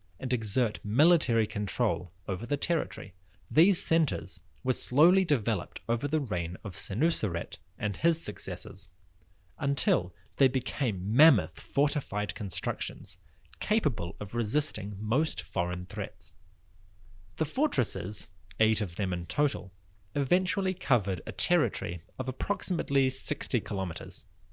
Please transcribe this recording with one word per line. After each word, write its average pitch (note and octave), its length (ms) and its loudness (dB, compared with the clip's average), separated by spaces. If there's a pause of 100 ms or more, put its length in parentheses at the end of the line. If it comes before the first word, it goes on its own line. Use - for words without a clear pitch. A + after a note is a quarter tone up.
(200)
and B2 120 -2
exert A2+ 520 0
military A#2+ 600 4
control G#2 680 -2 (160)
over G2 180 -4
the C#3+ 100 -2
territory. A2+ 580 -4 (360)
These F3 320 4
centres D3 560 0 (240)
were B2+ 100 2
slowly F3 520 4
developed G#2+ 640 0
over A#2 180 0
the D3+ 140 0
reign F2 440 -2
of F#2 120 -6
Senuseret G#2 800 0 (180)
and G#2 200 -2
his E3 260 2
successors, - 640 -8 (680)
until C#3 560 2 (220)
they C3+ 100 6
became A2+ 720 0
mammoth C3 420 6
fortified C3+ 800 0
constructions, - 800 -6 (400)
capable - 640 0
of G#2+ 160 -6
resisting G#2+ 640 -2
most B2 420 0
foreign F2 440 -2
threats. - 440 -8 (1080)
The D#3 60 0
fortresses, A#2 840 0 (320)
eight A2 200 4
of F#2 140 -4
them F#2 180 -2
in E2+ 140 -2
total, F#2+ 460 -2 (420)
eventually F#3 600 0
covered G2 520 0
a - 60 -6
territory G2+ 680 0 (180)
of B2 80 -4
approximately D3 800 0
sixty - 480 -2
kilometres. F#2 640 -4 (280)